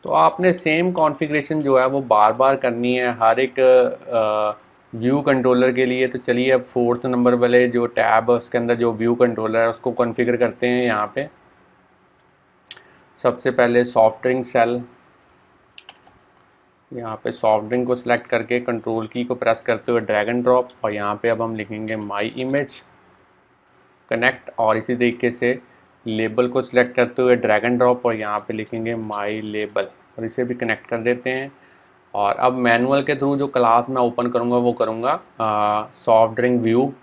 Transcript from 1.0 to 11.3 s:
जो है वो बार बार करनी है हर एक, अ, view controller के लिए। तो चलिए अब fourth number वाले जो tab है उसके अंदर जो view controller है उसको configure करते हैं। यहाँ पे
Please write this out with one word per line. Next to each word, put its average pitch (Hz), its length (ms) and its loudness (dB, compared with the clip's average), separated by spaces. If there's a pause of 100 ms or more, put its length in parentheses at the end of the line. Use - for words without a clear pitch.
जो 135 180 2
है 131 80 4
वो 139 160 -2
बार 107 300 4
बार 131 220 2
करनी 123 400 -2
है 123 240 -2
हर 113 200 2
एक, 131 200 -2
अ, 117 1400 0
view 127 240 0
controller 127 500 2
के 127 140 0
लिए। 127 220 0
तो 123 120 -6
चलिए 123 320 0
अब 127 120 2
fourth 120 420 -2
number 123 300 2
वाले 123 320 4
जो 120 200 0
tab 113 440 2
है 120 60 4
उसके 120 200 -6
अंदर 117 180 0
जो 117 180 0
view 117 220 0
controller 113 440 0
है 117 100 2
उसको 117 220 -6
configure 120 460 -2
करते 120 300 -2
हैं। 123 160 0
यहाँ 107 320 -2
पे 143 120 -6 (2000)